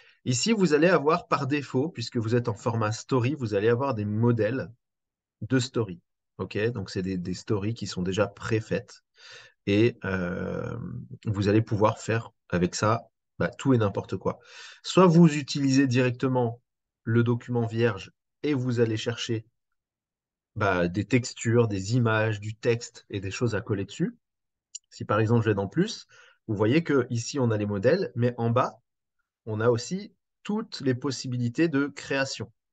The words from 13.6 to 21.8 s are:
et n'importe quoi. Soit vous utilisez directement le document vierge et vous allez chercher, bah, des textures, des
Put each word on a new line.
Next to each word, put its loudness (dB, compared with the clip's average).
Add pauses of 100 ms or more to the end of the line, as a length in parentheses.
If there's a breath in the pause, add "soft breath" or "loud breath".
et 4
n'importe -2
quoi. -4 (460 loud breath)
Soit 4
vous 8
utilisez 2
directement 0 (420)
le 4
document -2
vierge -2 (320)
et 0
vous 0
allez 2
chercher, -4 (1080)
bah, 2
des -2
textures, 2
des -2